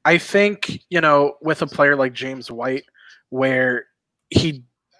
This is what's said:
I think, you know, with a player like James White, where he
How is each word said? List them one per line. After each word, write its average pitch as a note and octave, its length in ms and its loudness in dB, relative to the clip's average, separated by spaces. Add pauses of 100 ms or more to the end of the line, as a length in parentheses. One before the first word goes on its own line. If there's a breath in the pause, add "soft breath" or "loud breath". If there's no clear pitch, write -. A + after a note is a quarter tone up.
I E3+ 100 4
think, G3+ 720 -2
you E3+ 140 0
know, D3 400 2
with D#3 180 -2
a D#3 60 -2
player C#3+ 280 2
like C3 200 -2
James C3 360 -12
White, B2+ 340 -6 (440 soft breath)
where C3 560 0 (460)
he C#3+ 340 0 (360)